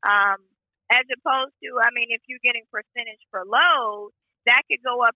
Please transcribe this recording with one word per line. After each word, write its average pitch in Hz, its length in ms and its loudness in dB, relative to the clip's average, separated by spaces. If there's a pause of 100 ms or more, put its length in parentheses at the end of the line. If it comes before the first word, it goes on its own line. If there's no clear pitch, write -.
Um, 196 400 2 (480)
as 247 240 2
opposed 262 480 -4
to, 254 160 -8
I 233 160 2
mean, 233 160 -4
if 226 160 -6
you're 254 160 -16
getting 233 240 -2
percentage 220 640 -12
per 190 160 -8
load, 226 640 2 (400)
that 254 160 4
could 247 160 -6
go 247 240 0
up 226 100 2